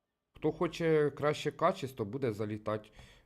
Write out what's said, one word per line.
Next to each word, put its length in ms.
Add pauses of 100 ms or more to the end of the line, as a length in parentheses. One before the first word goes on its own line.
(360)
Хто 160
хоче 580
краще 400
качество, 540
буде 280
залітати, 560 (380)